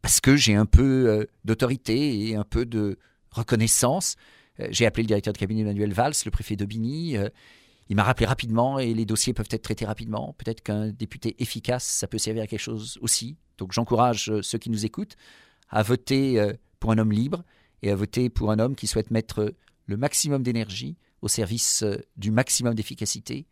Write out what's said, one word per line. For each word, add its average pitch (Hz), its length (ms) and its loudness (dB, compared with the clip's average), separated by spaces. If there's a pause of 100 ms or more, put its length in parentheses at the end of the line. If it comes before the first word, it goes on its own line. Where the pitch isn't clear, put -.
parce - 160 4
que 135 160 8
j'ai 123 180 4
un 104 120 6
peu, 131 440 6
euh, 107 160 2 (180)
d'autorité 117 840 0
et 110 80 -2
un 104 80 -2
peu 117 220 -2
de 107 340 -4 (320)
reconnaissance. 120 840 0 (440)
Euh, - 120 -6
j'ai 117 140 2
appelé 110 180 2
le 113 40 -2
directeur 104 260 0
de - 40 -8
cabinet 107 240 -2
Emmanuel 104 320 0
Valls, 123 200 2 (120)
le 110 60 -6
préfet - 240 -4
d'Aubigny. 113 600 -4
Euh, 98 120 0 (580)
il 98 80 -2
m'a 104 80 4
rappelé 113 220 2
rapidement 123 540 0
et 117 160 0
les 110 100 0
dossiers 110 280 0
peuvent 110 180 -4
être 117 100 -4
traités - 240 -6
rapidement. 110 540 -6
Peut-être - 240 -6
qu'un 107 260 -2
député 110 480 -8
efficace, 123 460 -4
ça - 240 -4
peut 110 100 -6
servir 110 240 -2
à 107 60 -6
quelque 110 100 -6
chose 113 440 -8
aussi. 117 360 -2 (220)
Donc 95 140 -8
j'encourage, 117 580 2
euh, 107 100 0
ceux - 160 -4
qui 113 140 -4
nous 107 140 -2
écoutent - 320 -6 (520)
à 107 140 2
voter, 127 560 2
euh, 104 140 2 (260)
pour 110 120 0
un 110 60 4
homme 110 140 4
libre 143 320 0 (400)
et 101 80 0
à 101 40 2
voter 117 340 0
pour 110 200 0
un 107 80 2
homme 127 180 2
qui 110 120 -8
souhaite - 240 -2
mettre, 110 300 -2
euh, 104 100 0 (340)
le 101 120 -4
maximum 143 440 0
d'énergie 117 560 -4 (240)
au - 60 -4
service, 110 560 0
euh, 101 140 -2 (200)
du 104 140 -2
maximum 120 420 2
d'efficacité 110 800 -6